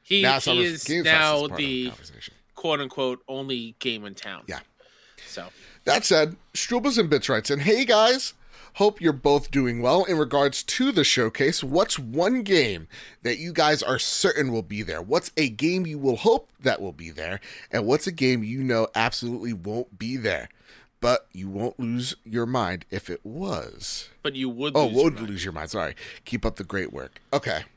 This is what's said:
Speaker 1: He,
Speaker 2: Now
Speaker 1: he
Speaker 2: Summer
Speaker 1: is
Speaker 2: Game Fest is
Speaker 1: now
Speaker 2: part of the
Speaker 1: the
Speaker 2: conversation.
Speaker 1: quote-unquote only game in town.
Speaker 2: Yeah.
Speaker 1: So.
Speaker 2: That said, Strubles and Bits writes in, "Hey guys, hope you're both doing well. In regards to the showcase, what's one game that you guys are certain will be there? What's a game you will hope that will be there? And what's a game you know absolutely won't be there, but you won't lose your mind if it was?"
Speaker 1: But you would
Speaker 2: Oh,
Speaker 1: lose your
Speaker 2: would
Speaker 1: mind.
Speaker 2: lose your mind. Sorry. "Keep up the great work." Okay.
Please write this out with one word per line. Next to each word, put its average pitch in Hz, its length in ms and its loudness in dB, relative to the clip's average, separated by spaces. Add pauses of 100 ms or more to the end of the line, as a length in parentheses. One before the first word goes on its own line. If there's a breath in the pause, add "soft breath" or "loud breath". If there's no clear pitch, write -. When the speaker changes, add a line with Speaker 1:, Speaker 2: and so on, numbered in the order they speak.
Speaker 1:
He, 196 220 2
Speaker 2:
Now 135 120 6
Speaker 1:
he 135 60 0
Speaker 2:
Summer 175 220 2
Speaker 1:
is 170 220 -2
Speaker 2:
Game 165 180 0
Fest 160 120 4
is 160 60 6
Speaker 1:
now 151 200 4
Speaker 2:
part 147 100 -2
of - 60 -8
the 131 280 -2
Speaker 1:
the 123 60 -6
Speaker 2:
conversation. - 440 -20 (200)
Speaker 1:
quote-unquote 135 720 -4
only 135 540 -8
game 113 240 -4
in 101 100 -14
town. 95 320 -14
Speaker 2:
Yeah. 69 140 -10 (680 soft breath)
Speaker 1:
So. 90 220 -12 (360 loud breath)
Speaker 2:
That - 200 2
said, 160 320 4 (180)
Strubles 240 420 -2
and 180 140 2
Bits 135 180 2
writes 110 220 0
in, 143 100 0
"Hey 226 240 2
guys, 233 500 4 (400 loud breath)
hope 208 260 2
you're 165 120 4
both 143 380 2
doing 123 320 0
well. 156 220 4
In 175 120 0
regards 143 460 2
to 262 300 0
the - 120 4
showcase, 135 600 2
what's 147 340 0
one 170 440 0
game 123 440 2 (360 loud breath)
that 120 160 -2
you 165 140 -10
guys 151 300 4
are 127 160 0
certain 139 540 0
will 113 100 0
be 104 200 -6
there? 85 200 -6
What's 135 340 -2
a 151 120 2
game 160 360 0
you 156 140 -8
will 135 180 2
hope 233 320 2 (120)
that 131 200 0
will 92 120 -8
be 82 180 -14
there? 80 300 -8 (320 loud breath)
And 107 140 0
what's 139 200 2
a 190 60 -4
game 127 320 2
you 123 180 -4
know 117 320 2
absolutely 120 580 -2
won't 104 460 -8
be 117 180 -8
there, 95 320 -2 (520 soft breath)
but 120 320 2
you 95 160 -10
won't 101 300 -6
lose 123 360 -4 (100)
your 117 220 -2
mind 98 440 -2
if - 200 -8
it 87 140 -8
was?" 131 840 -8 (140)
Speaker 1:
But 143 120 -4
you 131 140 -2
would 135 280 -2
Speaker 2:
Oh, 147 100 6
Speaker 1:
lose 113 80 0
your 135 100 6
Speaker 2:
would 160 120 4
Speaker 1:
mind. 110 120 -8
Speaker 2:
lose 92 160 -6
your 95 80 -6
mind. 78 180 -8
Sorry. 85 240 -4 (300 loud breath)
"Keep 117 220 -6
up 110 100 0
the 98 80 -8
great 98 280 -4
work." 65 280 -12 (120)
Okay. 113 320 -2 (120)